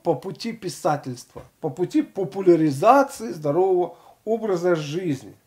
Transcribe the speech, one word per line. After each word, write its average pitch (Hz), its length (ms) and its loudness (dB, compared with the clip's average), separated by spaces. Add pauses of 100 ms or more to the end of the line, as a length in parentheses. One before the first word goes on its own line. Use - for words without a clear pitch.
по 165 120 0
пути - 360 -10
писательства, 151 920 -6 (180)
по 160 80 -4
пути 180 320 -2
популяризации 196 1300 2
здорового 170 640 0 (300)
образа 190 500 0
жизни. 151 600 -6 (120)